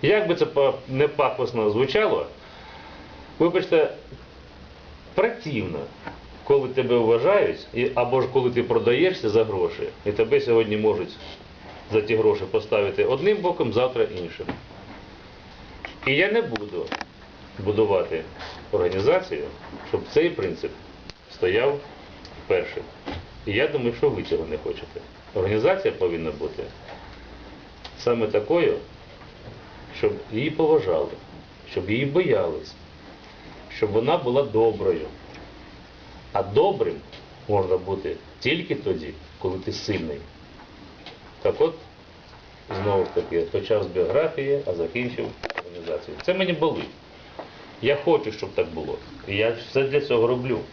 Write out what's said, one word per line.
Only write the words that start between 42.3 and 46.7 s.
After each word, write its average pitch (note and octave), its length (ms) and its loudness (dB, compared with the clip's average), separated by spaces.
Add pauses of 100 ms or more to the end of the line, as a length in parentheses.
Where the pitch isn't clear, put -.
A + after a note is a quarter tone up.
знову G2 220 2
ж - 80 -8
таки, E2+ 260 0
почав G2 440 0
з F#2 40 -4
біографії, C3+ 800 0
а F#2 80 -2
закінчив A#2 540 -4 (300)
організацією. - 680 -8
Це F3+ 80 2
мені F#3 200 0
болить. D3+ 360 0 (920)